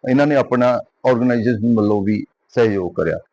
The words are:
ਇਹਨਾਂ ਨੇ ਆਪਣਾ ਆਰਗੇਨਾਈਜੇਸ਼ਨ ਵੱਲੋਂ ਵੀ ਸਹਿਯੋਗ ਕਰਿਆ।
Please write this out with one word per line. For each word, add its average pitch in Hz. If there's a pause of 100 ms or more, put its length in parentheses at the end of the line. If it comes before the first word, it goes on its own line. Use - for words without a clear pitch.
ਇਹਨਾਂ 143
ਨੇ 147
ਆਪਣਾ 123 (280)
ਆਰਗੇਨਾਈਜੇਸ਼ਨ 120
ਵੱਲੋਂ 104
ਵੀ 104 (240)
ਸਹਿਯੋਗ 98
ਕਰਿਆ। 82 (140)